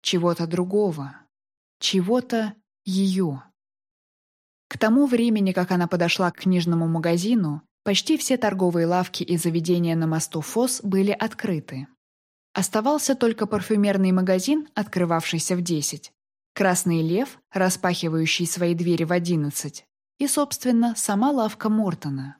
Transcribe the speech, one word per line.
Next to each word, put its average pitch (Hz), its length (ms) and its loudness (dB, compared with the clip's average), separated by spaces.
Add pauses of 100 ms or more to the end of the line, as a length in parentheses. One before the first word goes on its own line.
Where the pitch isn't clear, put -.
чего-то 170 440 0
другого, 180 680 -2 (640)
чего-то 220 720 0 (300)
ее. 185 580 0 (1300)
К - 100 -14
тому 240 280 4
времени, 226 460 2
как 180 200 0
она 175 160 2
подошла 175 420 0
к - 100 -20
книжному 170 460 2
магазину, 170 760 0 (200)
почти 208 360 0
все 262 180 0
торговые 185 500 2
лавки 180 380 0
и 175 120 0
заведения 170 600 0
на 160 100 0
мосту 160 360 -2
Фос 247 400 -2
были 196 280 2
открыты. 170 760 -6 (640)
Оставался 254 640 0
только 226 300 0
парфюмерный 202 680 2
магазин, 185 640 2
открывавшийся 170 800 -2
в 180 60 -2
десять, 156 500 -4 (420)
Красный 175 480 2
Лев, 185 380 -2 (100)
распахивающий 175 960 0
свои 170 300 0
двери 170 260 0
в 160 80 -2
одиннадцать, 170 720 -2 (340)
и, 277 100 -2
собственно, 240 680 0
сама 214 360 0
лавка 226 360 -2
Мортона. 156 720 -2